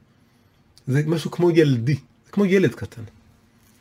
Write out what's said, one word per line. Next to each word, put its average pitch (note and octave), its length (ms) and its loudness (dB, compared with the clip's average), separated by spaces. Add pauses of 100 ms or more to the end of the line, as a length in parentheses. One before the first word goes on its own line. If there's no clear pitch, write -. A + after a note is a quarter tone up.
(880)
זה C3+ 200 -2
משהו D#3+ 240 -4
כמו F3 200 0
ילדי, C#3+ 440 2
זה - 380 -12
כמו G3+ 120 0
ילד F#3 300 2
קטן. - 280 -14 (800)